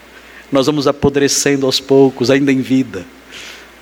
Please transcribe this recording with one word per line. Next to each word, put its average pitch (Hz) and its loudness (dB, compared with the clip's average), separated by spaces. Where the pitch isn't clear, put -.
Nós 139 2
vamos 147 0
apodrecendo 143 0
aos 131 -2
poucos, 135 2
ainda 139 2
em 131 0
vida. 110 -2